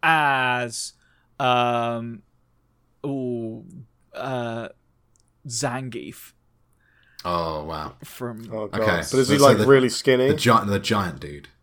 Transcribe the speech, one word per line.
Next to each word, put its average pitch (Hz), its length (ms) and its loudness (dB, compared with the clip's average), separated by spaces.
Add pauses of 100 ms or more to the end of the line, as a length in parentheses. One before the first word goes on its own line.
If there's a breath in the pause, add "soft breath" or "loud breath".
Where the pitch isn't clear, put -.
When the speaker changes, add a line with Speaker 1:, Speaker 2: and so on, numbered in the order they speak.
Speaker 1:
as, 131 880 0 (480)
um, 120 800 0 (840)
ooh, 120 580 -6 (500)
uh, 117 540 -6 (800)
Zangief. 123 880 -8 (920)
Speaker 2:
Oh, 82 400 -4
wow. 78 300 -10 (100)
Speaker 1:
From 117 480 -12
Speaker 3:
Oh, 107 160 -8
God. 101 140 -4
Speaker 2:
Okay, 104 160 2 (120)
Speaker 3:
But 127 100 2
is 131 100 2
he, 143 80 4
Speaker 2:
so 139 80 8
Speaker 3:
like, 131 120 8
Speaker 2:
the, 107 100 2
Speaker 3:
really 131 220 8
skinny? 127 380 2
Speaker 2:
the 151 80 4
gi-, 113 300 4
the 101 140 0
giant 98 420 -4
dude. - 260 -14 (160)